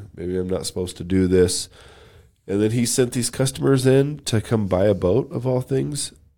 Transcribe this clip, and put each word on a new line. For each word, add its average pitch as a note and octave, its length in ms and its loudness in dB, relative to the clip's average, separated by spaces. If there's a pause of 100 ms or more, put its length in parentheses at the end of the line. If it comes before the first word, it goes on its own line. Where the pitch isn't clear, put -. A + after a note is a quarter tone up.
(160)
maybe F2+ 220 -6
I'm F#2 120 -4
not F2 180 -4
supposed F2+ 300 -8
to - 60 -10
do F#2 240 2
this." F2+ 400 2 (800)
And G2 140 0
then G#2+ 100 2
he A#2+ 140 0
sent B2 280 0
these A#2+ 180 -2
customers C3+ 560 0
in C#3 380 2
to A2+ 140 0
come G#2+ 280 -2
buy F#2 180 2
a G#2 80 4
boat, F#2 380 0
of A#2+ 160 -4
all B2+ 140 0
things, C#3 520 -4 (240)